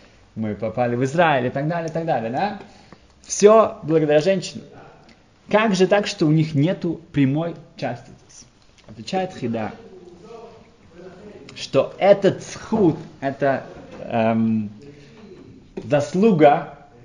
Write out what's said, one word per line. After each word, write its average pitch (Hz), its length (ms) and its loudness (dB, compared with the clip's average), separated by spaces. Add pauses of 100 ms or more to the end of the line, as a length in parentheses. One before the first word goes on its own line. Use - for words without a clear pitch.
(360)
мы 107 200 -6
попали 120 400 -4
в 123 80 -2
Израиль 143 440 0
и - 20 -2
так 139 180 -6
далее, 165 220 -4
и - 20 -10
так 165 140 -6
далее, 117 260 -4
да. 196 280 -4 (680)
Всё 214 580 4
благодаря 151 360 2
женщинам. - 460 -2 (840)
Как 214 260 2
же 180 120 4
так, 202 200 2
что - 180 -2
у 151 60 4
них 156 220 2
нету 170 480 0 (100)
прямой 151 440 0 (220)
части 123 280 -8
здесь? - 400 -20 (420)
Отвечает 180 460 -6
Хида, 113 380 -6 (1800)
что - 420 -2
этот 170 460 4
схуд, - 540 0 (240)
это, 135 420 -2 (380)
эм, 113 680 0 (1120)
заслуга, 151 960 4 (280)